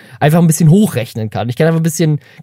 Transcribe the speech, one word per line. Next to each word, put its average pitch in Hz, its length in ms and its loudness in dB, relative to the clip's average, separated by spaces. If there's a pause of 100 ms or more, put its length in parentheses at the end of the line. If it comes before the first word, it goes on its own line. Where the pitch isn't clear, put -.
(200)
einfach 151 200 2
ein 170 80 4
bisschen 160 220 2
hochrechnen 120 640 0
kann. 104 180 -6
Ich 120 60 -8
kann 156 120 0
einfach 165 120 0
ein 160 40 -2
bisschen, 160 360 -2 (240)